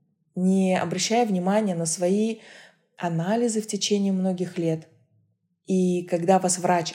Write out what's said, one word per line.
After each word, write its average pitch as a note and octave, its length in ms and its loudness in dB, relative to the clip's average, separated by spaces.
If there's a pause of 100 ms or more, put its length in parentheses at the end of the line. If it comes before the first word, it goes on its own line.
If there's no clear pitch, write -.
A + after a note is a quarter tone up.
(360)
не F#3 440 2
обращая F#3 460 0
внимания G3 480 0
на E3 140 -2
свои G3+ 540 0 (540)
анализы G#3 640 0
в G#3 60 -6
течение G3+ 480 0
многих F#3 460 -2
лет. D#3+ 280 -2 (800)
И F3+ 380 0
когда F3+ 340 2
вас F#3 220 0
врач F3 340 0